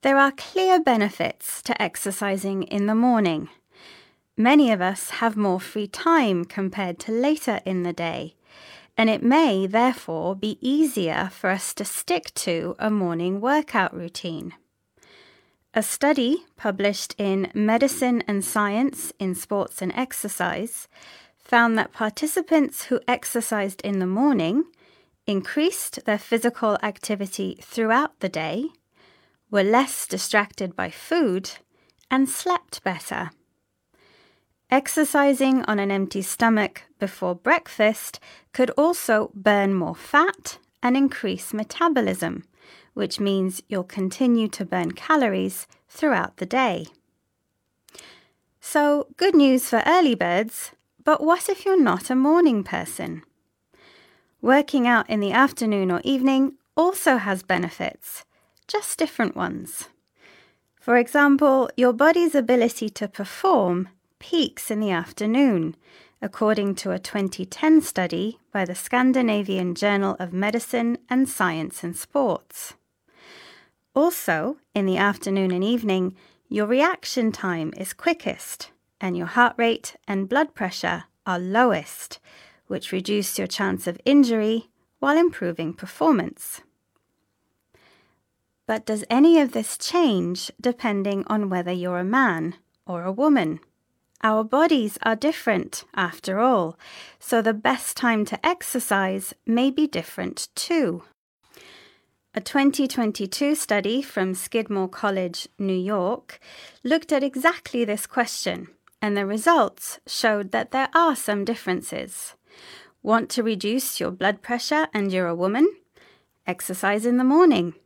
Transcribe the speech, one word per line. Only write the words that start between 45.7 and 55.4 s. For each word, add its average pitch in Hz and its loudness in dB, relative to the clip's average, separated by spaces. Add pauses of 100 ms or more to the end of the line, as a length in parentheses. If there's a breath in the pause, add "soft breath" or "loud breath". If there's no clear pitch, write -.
throughout - -2
the 180 -6
day. 190 -2 (1700 loud breath)
So, 294 2 (100)
good 359 4
news 262 6
for 226 2
early 320 4
birds, 185 -2 (340)
but 302 2
what 339 2
if 381 -4
you're 381 4
not 202 2
a 254 0
morning 269 4
person? 165 -8 (1160 soft breath)
Working 262 4
out 240 2
in 214 0
the 202 -2
afternoon 214 2